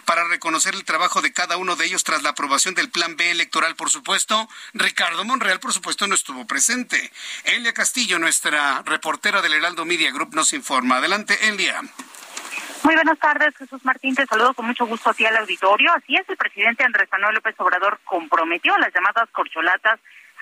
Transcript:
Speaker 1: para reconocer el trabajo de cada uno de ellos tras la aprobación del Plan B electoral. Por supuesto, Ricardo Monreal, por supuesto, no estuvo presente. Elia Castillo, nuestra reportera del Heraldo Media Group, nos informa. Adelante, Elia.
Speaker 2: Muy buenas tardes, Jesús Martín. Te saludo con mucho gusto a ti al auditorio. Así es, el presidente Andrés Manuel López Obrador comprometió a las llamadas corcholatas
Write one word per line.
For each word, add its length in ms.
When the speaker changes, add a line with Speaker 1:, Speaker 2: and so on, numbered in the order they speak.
Speaker 1:
para 200
reconocer 500
el 100
trabajo 380
de 100
cada 240
uno 200
de 100
ellos 160
tras 220
la 60
aprobación 440
del 160
Plan 240
B 160
electoral. 460
Por 120
supuesto, 600
Ricardo 500
Monreal, 360
por 120
supuesto, 360
no 80
estuvo 320
presente. 640
Elia 280
Castillo, 460
nuestra 640
reportera 580
del 140
Heraldo 300
Media 260
Group, 240
nos 180
informa. 440
Adelante, 500
Elia. 340
Speaker 2:
Muy 120
buenas 240
tardes, 360
Jesús 280
Martín. 320
Te 100
saludo 280
con 120
mucho 200
gusto 240
a 40
ti 100
al 120
auditorio. 580
Así 220
es, 120
el 80
presidente 460
Andrés 300
Manuel 240
López 220
Obrador 440
comprometió 720
a 60
las 120
llamadas 380
corcholatas 680